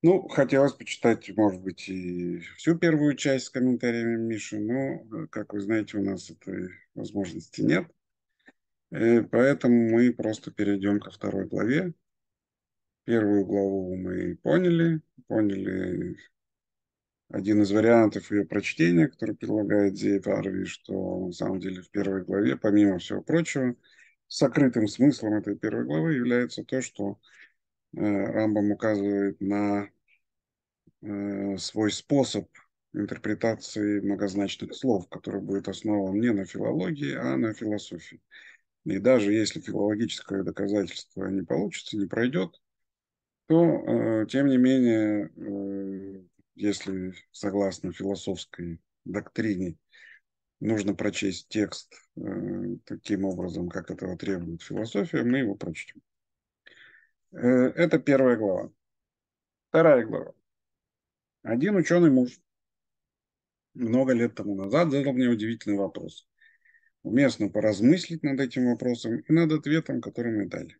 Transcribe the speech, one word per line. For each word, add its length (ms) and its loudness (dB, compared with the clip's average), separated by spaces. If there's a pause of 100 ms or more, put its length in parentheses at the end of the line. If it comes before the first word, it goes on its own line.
Ну, 280 6
хотелось 440 4
почитать, 640 0
может 240 2
быть, 300 -10
и 480 -6 (180)
всю 220 0
первую 360 2
часть 320 0
с 40 -16
комментариями 680 0
Миши, 420 -6
но, 440 -4
э, 240 -12
как 260 -12
вы 80 -4
знаете, 380 -2
у 40 -2
нас 280 -6
этой 400 -10 (240)
возможности 680 -8
нет. 260 2 (1040)
Э, 320 4
поэтому 680 4
мы 240 6
просто 360 -4
перейдём 500 0
ко 100 -14
второй 360 -6
главе. 460 -2 (1120)
Первую 400 2
главу 520 -2
мы 400 -4
поняли, 680 2 (240)
поняли 920 -2 (1120)
один 300 2
из 120 4
вариантов 580 4
её 160 0
прочтения, 600 2
который 300 -6
предлагает 640 0
Зейд 280 0
Арви, 380 -2
что 600 -6
на 60 -8
самом 280 -6
деле 220 -8
в 80 -20
первой 340 -4
главе, 320 0
помимо 420 4
всего 220 -8
прочего, 560 0 (520)
сокрытым 600 2
смыслом 460 2
этой 200 -2
первой 300 -4
главы 300 -2
является 500 0
то, 160 -2
что, 400 -8 (760)
э, 60 -8
Рамбам 680 0
указывает 720 0
на, 480 -2 (1120)
э, 560 -6
свой 340 -2
способ 560 0 (460)
интерпретации 1080 -2
многозначных 760 -4
слов, 360 0
который 320 -8
будет 260 -4
основан 500 -2
не 140 2
на 140 -2
филологии, 680 -4
а 220 -4
на 160 0
философии. 680 -8 (640)
И 120 -2
даже 360 4
если 260 0
филологическое 840 -4
доказательство 840 -4
не 160 -2
получится, 560 -4
не 80 -2
пройдёт, 520 -2 (880)
то, 760 2
э, 80 -2
тем 160 2
не 100 4
менее, 800 4
э, 880 -8 (300)
если 600 -4 (160)
согласно 640 -4
философской 880 -8 (240)
доктрине 720 -6 (840)
нужно 340 -2
прочесть 560 -4
текст, 460 -4 (220)
э, 40 -14 (640)
таким 420 -4
образом, 420 -6
как 240 -10
этого 260 -8
требует 440 -6
философия, 600 -4
мы 160 2
его 160 -2
прочтём. 480 -12 (1300)
Э, 80 -18 (380)
это 240 2
первая 360 4
глава. 360 -2 (960)
Вторая 360 6
глава. 300 -8 (1080)
Один 340 0
учёный 340 6
муж 300 4 (1300)
много 380 2
лет 220 2
тому 220 -6
назад 340 2
задал 220 0
мне 160 2
удивительный 480 -2
вопрос. 500 -6 (800)
Уместно 440 2
поразмыслить 760 2
над 160 -2
этим 260 0
вопросом 540 -2
и 120 0
над 200 4
ответом, 480 -2
который 360 -4
мы 100 -2
дали. 340 -12